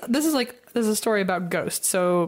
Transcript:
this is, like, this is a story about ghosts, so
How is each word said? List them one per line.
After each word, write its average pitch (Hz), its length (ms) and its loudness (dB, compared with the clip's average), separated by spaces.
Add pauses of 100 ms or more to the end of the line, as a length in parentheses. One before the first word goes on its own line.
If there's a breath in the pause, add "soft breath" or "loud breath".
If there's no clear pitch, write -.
this 277 180 2
is, 320 80 2
like, - 400 -4
this 240 120 0
is - 20 2
a 214 80 2
story 214 260 0
about 180 280 -2
ghosts, - 400 -4
so 180 380 2